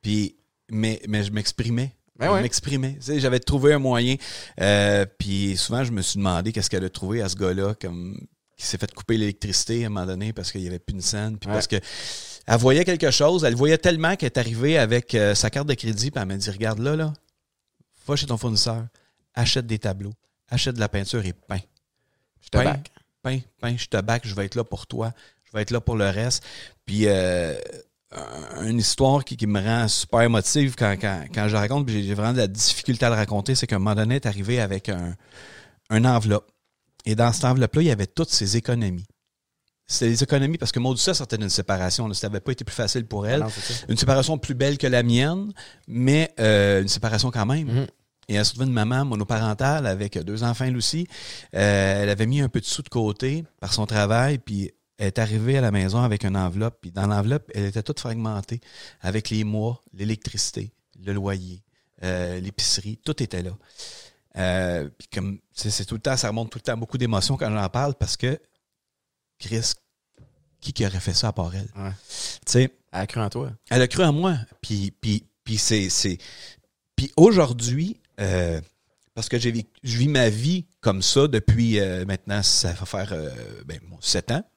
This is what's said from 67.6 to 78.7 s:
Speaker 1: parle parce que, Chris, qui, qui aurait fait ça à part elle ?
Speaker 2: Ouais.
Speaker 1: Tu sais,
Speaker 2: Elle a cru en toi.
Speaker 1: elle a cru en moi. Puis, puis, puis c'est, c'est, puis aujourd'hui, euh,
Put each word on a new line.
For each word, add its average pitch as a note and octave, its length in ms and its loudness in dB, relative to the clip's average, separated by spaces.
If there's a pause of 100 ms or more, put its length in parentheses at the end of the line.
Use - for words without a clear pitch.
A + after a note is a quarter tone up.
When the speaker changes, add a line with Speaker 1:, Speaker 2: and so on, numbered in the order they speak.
Speaker 1:
parle C3+ 260 -2
parce - 220 -4
que, C3 220 -2 (1000)
Chris, A2+ 340 -2 (880)
qui, - 120 -10
qui A#2 140 0
aurait F#2+ 140 -2
fait F2+ 140 -2
ça A2+ 140 0
à G#2 40 -2
part F2 220 -4
elle ? G2 220 -6
Speaker 2:
Ouais. F#2+ 140 -8 (540)
Speaker 1:
Tu - 80 -2
sais, C3 180 6 (220)
Speaker 2:
Elle F2+ 80 -6
a G2+ 60 -2
cru - 140 -4
en G#2 100 0
toi. B2+ 200 -6 (200)
Speaker 1:
elle B2+ 120 6
a B2+ 60 4
cru - 140 0
en D#3+ 100 6
moi. E3+ 240 2 (240)
Puis, G2 400 -4
puis, G#2+ 240 -2 (200)
puis A2 140 -2
c'est, G2+ 320 2
c'est, F#2 280 0 (800)
puis C3+ 200 -2
aujourd'hui, D3+ 840 4 (200)
euh, F2+ 400 0 (540)